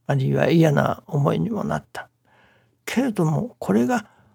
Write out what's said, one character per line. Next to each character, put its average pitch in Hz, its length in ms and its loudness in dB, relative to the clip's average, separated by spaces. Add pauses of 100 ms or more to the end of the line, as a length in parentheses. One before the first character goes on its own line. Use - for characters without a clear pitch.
あ 143 80 0
る 135 100 0
い 139 100 0
は 135 160 2
嫌 160 220 6
な 139 340 0
思 143 260 0
い 160 60 0
に 170 100 -2
も 226 160 -4
な 147 120 -2
っ - 160 -10
た。 - 180 -14 (760)
け - 180 -2
れ 262 100 -2
ど 185 120 -2
も、 156 340 -2
こ - 140 -4
れ 233 140 2
が 247 240 -4 (240)